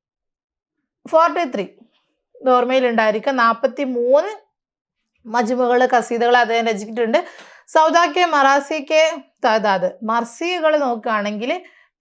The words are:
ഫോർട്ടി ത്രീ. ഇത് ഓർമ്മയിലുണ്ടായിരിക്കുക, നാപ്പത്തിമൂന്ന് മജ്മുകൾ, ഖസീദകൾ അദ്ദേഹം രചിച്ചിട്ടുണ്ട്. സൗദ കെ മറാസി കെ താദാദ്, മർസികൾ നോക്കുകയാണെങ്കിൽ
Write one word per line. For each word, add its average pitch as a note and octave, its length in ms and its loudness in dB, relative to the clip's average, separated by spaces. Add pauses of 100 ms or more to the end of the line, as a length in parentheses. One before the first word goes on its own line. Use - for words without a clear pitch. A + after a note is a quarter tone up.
(1080)
ഫോർട്ടി E4 360 0
ത്രീ. A3 220 -6 (760)
ഇത് B3+ 100 -2
ഓർമ്മയിലുണ്ടായിരിക്കുക, A#3+ 840 0
നാപ്പത്തിമൂന്ന് B3+ 1000 0 (920)
മജ്മുകൾ, B3 680 0
ഖസീദകൾ A#3+ 420 2
അദ്ദേഹം A3+ 300 2
രചിച്ചിട്ടുണ്ട്. A3+ 580 -2 (500)
സൗദ D#4+ 240 4 (180)
കെ F4+ 80 2
മറാസി C#4+ 680 0
കെ D#4 120 4 (420)
താദാദ്, G3+ 460 0 (120)
മർസികൾ D#4 760 -2
നോക്കുകയാണെങ്കിൽ A#3 840 -4 (380)